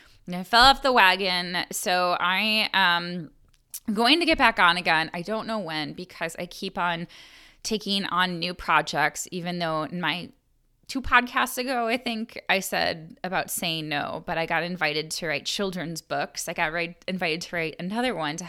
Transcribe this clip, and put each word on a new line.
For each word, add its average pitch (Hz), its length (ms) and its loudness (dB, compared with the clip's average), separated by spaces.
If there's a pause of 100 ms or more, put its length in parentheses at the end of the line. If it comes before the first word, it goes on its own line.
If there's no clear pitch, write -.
(260)
And 180 120 -10
I 185 60 -6
fell 233 200 6
off 269 180 8
the 269 120 2
wagon, 185 640 4 (140)
so 180 500 2
I 208 520 2
am 175 580 2 (640)
going 240 280 6
to 339 40 0
get 311 120 4
back 233 220 4
on 175 180 6
again. 165 360 0
I 175 100 -6
don't 214 220 -4
know 220 140 -4
when 156 320 -6
because 170 480 -10
I 180 60 -6
keep 190 320 -10
on 175 320 -2 (540)
taking 196 420 -2
on 180 340 0
new 175 140 -4
projects, 156 760 2
even 175 300 -6
though 160 240 0
in 175 160 -6
my 170 300 -2 (600)
two 269 120 -6
podcasts 247 560 2
ago, 247 300 -2
I 233 100 0
think 233 520 -6
I 190 100 4
said 170 640 -2
about 180 280 -2
saying 160 360 -4
no, 147 380 -4
but 170 120 -4
I 165 100 -2
got 165 160 0
invited 156 480 -2
to - 160 -6
write 147 180 -4
children's 180 560 -4
books. - 480 -6
I 170 40 -6
got 165 200 0
write, 170 340 -6
invited 175 340 -2
to - 140 -8
write 160 240 -4
another 220 360 -2
one, 156 220 -4
to, 180 120 -10